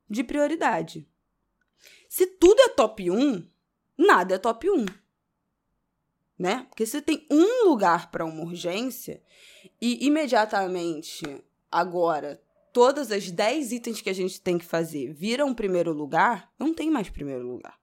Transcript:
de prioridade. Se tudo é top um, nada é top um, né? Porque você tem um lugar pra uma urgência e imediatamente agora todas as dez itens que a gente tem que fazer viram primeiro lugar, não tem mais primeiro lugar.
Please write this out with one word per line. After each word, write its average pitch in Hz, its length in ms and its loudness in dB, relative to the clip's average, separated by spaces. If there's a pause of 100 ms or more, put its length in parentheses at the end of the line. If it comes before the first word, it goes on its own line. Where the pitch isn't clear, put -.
de 220 160 -4
prioridade. 285 840 -2 (1000)
Se - 200 0
tudo 370 340 6
é 508 80 8
top 214 420 0
um, 220 380 0 (520)
nada 196 360 4
é - 20 -8
top 226 320 -2
um, 269 160 0 (1500)
né? 202 320 -2
Porque 220 160 -4
você 285 160 -6
tem 311 280 -2
um 403 380 4
lugar 180 420 2
pra 170 140 -6
uma 160 180 -8
urgência 175 800 -8 (580)
e 240 260 -2
imediatamente 190 1400 -2 (260)
agora 165 720 -2 (320)
todas 247 400 4
as 190 180 -4
dez 220 420 -2
itens 233 280 -8
que - 80 -8
a 190 60 -4
gente 190 260 -6
tem 180 160 -2
que 170 80 -6
fazer 156 480 -4
viram 233 420 -2
primeiro 180 380 -2
lugar, 160 640 0
não 302 140 -2
tem 320 180 -4
mais 233 200 -2
primeiro 131 360 -10
lugar. - 360 -14